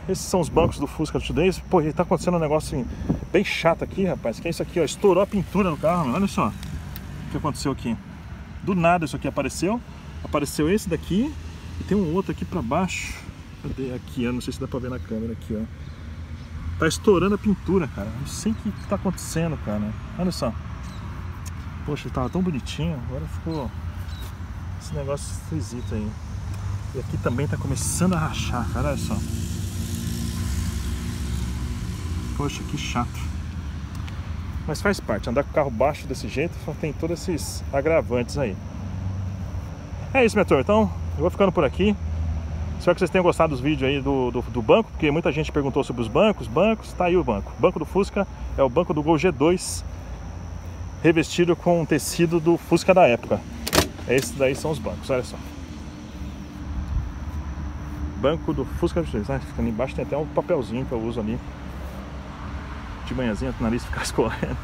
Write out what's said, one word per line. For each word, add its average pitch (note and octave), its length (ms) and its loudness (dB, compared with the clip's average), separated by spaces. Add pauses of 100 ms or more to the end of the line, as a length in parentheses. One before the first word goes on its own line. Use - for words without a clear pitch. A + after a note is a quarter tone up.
esses - 160 -2
são F3+ 160 4
os D#3 80 0
bancos D#3+ 300 4
do C#3+ 60 0
Fusca D3 340 -2
Today. D#3 320 4 (180)
Pô, F3 120 8
e D3+ 120 2
tá F3+ 100 2
acontecendo F3 320 2
um E3+ 40 2
negócio D3+ 460 0 (460)
bem F#3+ 120 6
chato E3 400 2
aqui, F#3+ 220 -2
rapaz, A#2+ 340 -2
que - 80 -6
é E3+ 40 0
isso D#3+ 100 -4
aqui, E3 180 -2
ó, D#3+ 40 4
estourou F#3 400 6
a F#3+ 40 2
pintura F#3+ 420 2
no D3 80 0
carro, D3+ 360 2
olha G3 140 2
só D3+ 220 2
o - 840 -8
que D3+ 60 -2
aconteceu D3 340 0
aqui. A#2+ 260 -2 (680)
Do G3 120 0
nada F3 300 4
isso C#3+ 100 -4
aqui C#3 120 -4
apareceu, D#3+ 540 0 (420)
apareceu D3+ 460 0
esse G3+ 200 2
daqui F#3+ 440 0 (460)
e - 60 -6
tem F#3 120 2
um E3 160 2
outro F#3 180 0
aqui D3+ 120 -6
pra F3+ 180 -2
baixo. D#3 540 0 (480)
Cadê? B2+ 300 -4
Aqui, B2+ 300 -4
eu B2 100 2
não A#2+ 80 -2
sei B2+ 120 -4
se - 60 -8
dá C3 80 -4
pra C3+ 120 -4
ver B2 100 -4
na B2+ 100 -4
câmera A2+ 340 -4
aqui, - 220 -6
ó. - 1200 -8
Tá D#3+ 100 4
estourando F#3 460 6
a G3+ 60 4
pintura, F#3 480 4
cara, G2+ 220 -6 (100)
não C#3+ 80 -6
sei - 240 -2
o A3 40 0
que, G#3 160 -4
que - 160 -10
tá G3+ 100 0
acontecendo, E3 680 0
cara, G#2 160 0 (380)
olha F3+ 120 2
só. B2+ 220 -2 (1300)
Poxa, D3 200 -4
ele A#2+ 60 -8
tava B2+ 160 0
tão F3+ 120 0
bonitinho, D#3+ 640 -2
agora C3+ 180 -4
ficou D#3 460 -4 (1080)
esse - 140 -10
negócio C#3+ 320 -4 (160)
esquisito B2 540 -4
aí. G#2+ 120 -2 (880)
E C3 40 -4
aqui - 180 -4
também C#3+ 300 0
tá D3+ 100 0
começando C#3+ 560 2
a E3+ 40 2
rachar, C3 560 -2
cara, C3 160 0
olha C3 80 0
só. - 200 -2 (3250)
Poxa, C#3 280 -2
que - 140 -4
chato. - 500 -2 (1400)
Mas D3+ 140 -2
faz G3 180 2
parte, - 300 -2
andar C3 140 4
com - 60 -8
o - 40 -8
carro C#3 180 4
baixo C3 360 2
desse - 200 -4
jeito C3 260 -2 (120)
só D#3+ 80 -4
tem D3+ 180 -2
todos E3 300 -2
esses - 500 -4
agravantes C3+ 680 2
aí. A#2+ 180 0 (1600)
É C4 120 8
isso, G#3+ 100 4
minha G3 80 6
turma, C#3 180 6
então G#3 300 4 (240)
eu C#3+ 60 -2
vou E3+ 80 4
ficando G3 240 4
por F3 100 4
aqui. F3 320 4 (840)
Espero F3 180 6
que - 40 -2
vocês F3 100 4
tenham F#3 140 4
gostado E3 280 6
dos B2 100 -2
vídeos C3+ 280 4
aí C#3 120 2
do, C3 280 2
do, A#2+ 120 0
do A2+ 200 -2
banco, E3+ 300 6
porque D#3 180 2
muita D#3+ 220 4
gente D3 200 -2
perguntou C#3 320 2
sobre B2 180 -2
os A2+ 60 0
bancos. E3+ 400 4
Bancos, G3 460 2
tá F#3 120 0
aí F3+ 100 4
o F3 80 4
banco. G#2+ 340 -2
O - 40 -8
banco F3 180 6
do D3+ 60 -4
Fusca F#3+ 420 0 (300)
é C#3 40 4
o C3+ 80 6
banco E3 240 2
do D3+ 80 2
Gol D#3 160 6
G F3+ 140 4
dois, D#3+ 520 2 (1160)
revestido E3 540 4
com E3+ 260 4
o D3 40 0
tecido E3+ 540 2
do E3 180 4
Fusca - 360 4
da F3 140 10
época. A#2 320 4 (680)
Esses C3 240 2
daí C3+ 240 2
são D3+ 160 -2
os D3 80 -2
bancos, - 300 -6
olha B2+ 140 2
só. - 140 -10 (2750)
Banco D3+ 360 2
do C3+ 120 -2
Fusca - 360 0
G D3+ 100 -4
dois, G#2+ 180 -2
né? C3+ 180 -2
Fica - 140 -6
ali A#2 80 2
embaixo, B2 260 -2
tem D3 80 -2
até C#3 140 -2
um D3+ 100 -2
papelzinho C3 580 0
que - 60 -8
eu A#2 100 -2
uso A#2 200 -2
ali. G#2+ 180 -2 (1700)
De B2 100 -4
manhãzinha, B2 420 0
o B2+ 60 -2
nariz A#2 220 2
fica - 180 -4
<laughs> - 0 -
escorrendo. C3 600 0